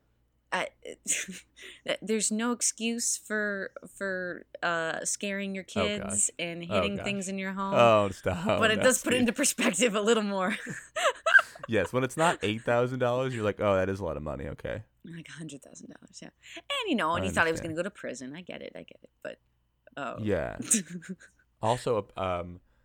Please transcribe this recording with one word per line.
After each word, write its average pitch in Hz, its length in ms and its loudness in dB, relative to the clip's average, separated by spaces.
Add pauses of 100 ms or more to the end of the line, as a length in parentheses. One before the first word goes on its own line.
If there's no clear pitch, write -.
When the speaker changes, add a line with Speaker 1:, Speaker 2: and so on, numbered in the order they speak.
(520)
Speaker 1:
I, 180 160 0 (640)
<laughs> - 680 -10
there's 208 280 0
no 226 220 0
excuse 233 640 0
for, 208 540 -4 (240)
for, 185 500 -6 (160)
uh, 165 420 0
scaring 196 520 -4
your 185 80 -8 (120)
Speaker 2:
Oh, 208 220 2
gosh. - 0 -
Speaker 1:
kids 202 400 0
and 170 320 -6
Speaker 2:
Oh, - 60 0
Speaker 1:
hitting 190 200 2
Speaker 2:
gosh. - 80 -6
Speaker 1:
things 196 240 -4
in 196 80 -4
your 190 160 -4
home. 196 220 -2
Speaker 2:
Oh, 110 360 8
stop. 98 500 0
Speaker 1:
But 220 100 6
it 214 80 2
Speaker 2:
No, 196 60 4
Speaker 1:
does 247 180 6
put - 100 0
it 247 40 4
Speaker 2:
please. 254 40 2
Speaker 1:
into 233 120 4
perspective 233 640 2
a 214 40 2
little 214 240 4
more. 202 380 0
<laughs> - 40 -12 (1000)
Speaker 2:
Yes, 101 240 2
when 127 100 2
it's 131 140 -2
not 160 260 4
eight 107 200 0
thousand 123 360 2
dollars, 127 340 0
you're 110 120 -2
like, 104 160 0
"Oh, 101 160 6
that 95 120 4
is 98 120 -2
a 98 40 -4
lot 78 120 -2
of 76 80 -6
money, 69 240 -6
okay." 69 340 -6 (220)
Speaker 1:
Like 165 240 -14
a - 40 -18
hundred 147 300 -14
thousand - 280 -20
dollars, - 300 -20
yeah. - 100 -16 (260)
And, 466 340 -4
you 269 60 4
know, 165 180 2
and 180 80 0
Speaker 2:
I - 60 -2
Speaker 1:
he 180 40 -2
thought 165 140 4
he 165 60 4
was 165 80 -4
Speaker 2:
understand. 160 160 -6
Speaker 1:
gonna 175 80 0
go - 0 -
to 202 60 -8 (100)
prison. 127 340 -10
I 175 60 -14
get - 200 -14
it, - 140 -12
I 85 60 -14
get - 240 -20
it. - 60 -20 (120)
But, 58 160 -12 (580)
oh. 127 240 -8
Speaker 2:
Yeah. 82 420 -2
Speaker 1:
<laughs> - 1000 -6
Speaker 2:
Also, 113 540 0
um, 87 420 -4 (260)